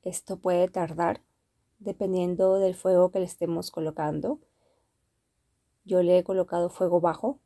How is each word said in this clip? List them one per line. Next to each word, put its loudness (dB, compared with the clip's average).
Esto -10
puede 2
tardar -4
dependiendo 0
del 0
fuego 4
que -6
le -2
estemos -6
colocando. -6
Yo 2
le 6
he 2
colocado -2
fuego 0
bajo -2